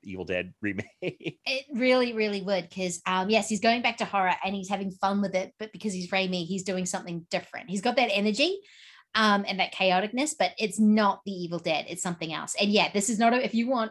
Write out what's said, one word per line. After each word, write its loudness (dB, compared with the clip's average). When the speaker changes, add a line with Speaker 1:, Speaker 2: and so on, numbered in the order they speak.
Speaker 1:
Evil -10
Dead -4
<laughs> -20
remake. -8
Speaker 2:
It -6
really, 2
really -2
would, -2
'cause, -4
um, 0
yes, 2
he's 0
going 4
back 0
to 0
horror 2
and -2
he's -6
having -4
fun 0
with 0
it, -2
but -10
because -6
he's -6
Raimi, 0
he's -4
doing -2
something -6
different. -6
He's -4
got 0
that 4
energy, 0
um, 4
and -4
that 0
chaoticness, 2
but 2
it's -4
not 4
the -8
Evil -6
Dead. -2
It's -8
something -6
else. -8
And 2
yeah, 4
this 0
is 0
not 6
a, 2
if -2
you 2
want 0